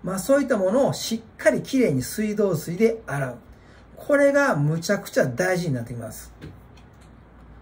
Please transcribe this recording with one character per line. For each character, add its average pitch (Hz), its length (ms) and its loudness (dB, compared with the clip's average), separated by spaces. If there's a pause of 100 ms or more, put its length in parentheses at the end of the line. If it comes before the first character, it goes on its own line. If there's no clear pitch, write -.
ま 175 120 -6
あ、 196 40 -4
そ 277 200 4
う - 20 2
い - 40 0
っ - 20 -8
た 240 100 2
も 190 140 2
の 254 160 2
を 147 60 0
し - 220 -6
っ - 220 -12
か 311 140 4
り 202 100 -2
き - 180 -2
れ 196 120 4
い - 20 0
に 127 80 0
水 208 340 -4
道 196 200 0
水 165 200 -6
で 226 300 2
洗 139 240 -4
う。 120 60 -12 (600)
こ - 220 0
れ 285 140 6
が 277 240 4
む 151 240 0
ち 185 120 -4
ゃ 196 80 0
く - 100 -14
ち 175 100 2
ゃ 139 80 4
大 180 320 0
事 156 100 -4
に 131 60 0
な 120 60 -6
っ - 40 -8
て 127 80 -12
き 117 60 -10
ま 110 120 -10
す。 - 220 -18 (1300)